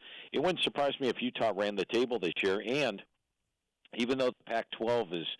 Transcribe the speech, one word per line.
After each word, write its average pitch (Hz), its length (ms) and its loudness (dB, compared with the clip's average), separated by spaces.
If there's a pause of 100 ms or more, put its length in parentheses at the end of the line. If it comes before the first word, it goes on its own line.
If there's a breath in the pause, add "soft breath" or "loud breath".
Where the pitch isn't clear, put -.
(320 loud breath)
It 120 80 0
wouldn't 165 240 2
surprise 143 340 0
me 135 80 0
if 113 160 0
Utah 120 320 0
ran 101 220 0
the 92 80 0
table 117 340 2
this 87 240 -2
year, 98 240 2
and 123 340 0 (960)
even 120 220 0
though 127 120 2
the - 160 -8
Pac-twelve 113 640 0
is 82 140 -4 (140)